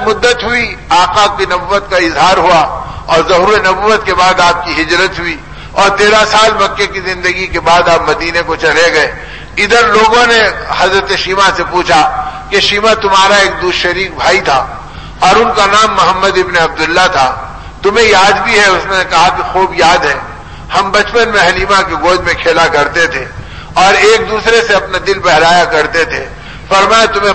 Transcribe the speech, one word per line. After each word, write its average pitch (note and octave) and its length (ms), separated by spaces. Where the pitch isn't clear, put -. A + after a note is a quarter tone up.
مدت A#3 380
ہوئی، A#3 300
آقا F#3+ 380
کی F#3+ 80
نبوت F3+ 440
کا G3 60
اظہار E3+ 400
ہوا E3 480
اور E3 120
ظہور F#3 300
نبوت F#3+ 480
کے F#3 80
بعد F3+ 260
آپ - 240
کی D#3+ 180
ہجرت F3 360
ہوئی E3+ 180
اور G3 160
تیرہ G#3 420
سال G#3+ 200
مکے G3 260
کی F3+ 140
زندگی F3+ 460
کے E3+ 140
بعد E3+ 280
آپ E3 200
مدینے E3 380
کو E3 100
چلے D#3+ 380
گئے۔ C#3+ 200
ادھر A3 320
لوگوں A3 380
نے A3+ 220
حضرت F#3+ 400
شیمہ F#3+ 380
سے F3 140
پوچھا E3 600
کہ G3 100
شیمہ G#3 420
تمہارا G3 320
ایک F#3 280
دو F3+ 100
شریک F3+ 420
بھائی E3 260
تھا D3+ 260
اور F#3+ 180
ان A#3 200
کا G3+ 100
نام G#3+ 280
محمد F#3 440
ابن F3+ 180
عبداللہ E3 560
تھا، C3+ 220
تمہیں G#3 240
یاد G3 260
بھی A3+ 160
ہے؟ G#3 60
اس F3+ 200
نے F#3+ 240
کہا F3 260
کہ E3+ 60
خوب F#3 220
یاد E3+ 300
ہے، D3 100
ہم G3 120
بچپن G#3+ 380
میں G3 200
حلیمہ F#3+ 400
کی E3 140
گود F3+ 220
میں E3+ 100
کھیلا E3 320
کرتے D3+ 400
تھے C3 180
اور G3 200
ایک G#3 360
دوسرے A3+ 360
سے G#3+ 80
اپنا F#3+ 320
دل F#3+ 120
بہلایا E3+ 460
کرتے D#3 400
تھے۔ C3 240
فرمایا G3+ 360
تمہیں G3+ 300